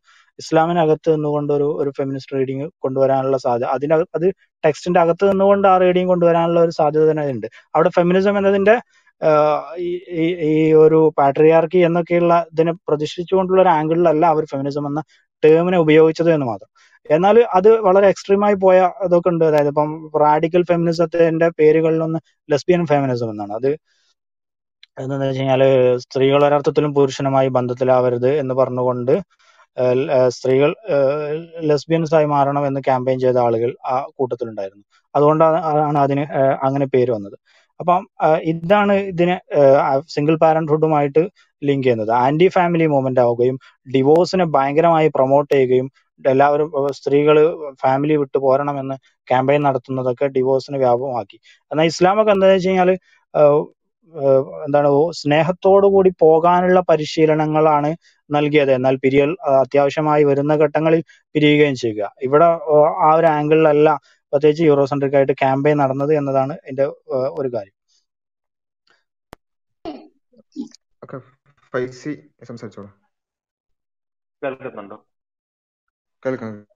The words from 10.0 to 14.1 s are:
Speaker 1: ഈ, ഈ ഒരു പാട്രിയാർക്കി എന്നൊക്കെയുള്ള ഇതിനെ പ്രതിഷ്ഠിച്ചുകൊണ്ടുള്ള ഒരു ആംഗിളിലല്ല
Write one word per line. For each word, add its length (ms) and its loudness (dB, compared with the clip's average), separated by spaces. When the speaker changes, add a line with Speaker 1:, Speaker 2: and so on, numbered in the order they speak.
Speaker 1:
ഈ, 280 -4
ഈ 380 0
ഒരു 440 4
പാട്രിയാർക്കി 600 2
എന്നൊക്കെയുള്ള 760 0
ഇതിനെ 200 0
പ്രതിഷ്ഠിച്ചുകൊണ്ടുള്ള 880 -2
ഒരു 80 6
ആംഗിളിലല്ല 560 2